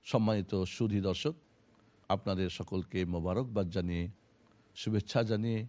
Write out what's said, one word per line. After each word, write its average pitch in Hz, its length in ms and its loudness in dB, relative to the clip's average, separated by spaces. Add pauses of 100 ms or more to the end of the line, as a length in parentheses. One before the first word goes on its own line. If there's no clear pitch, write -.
সম্মানিত 107 580 2
সুধী 104 380 0
দর্শক, 98 340 0 (720)
আপনাদের 95 420 0
সকলকে 92 540 -2
মোবারকবাদ 92 680 0
জানিয়ে, 87 380 -2 (680)
শুভেচ্ছা 107 480 0
জানিয়ে 113 460 0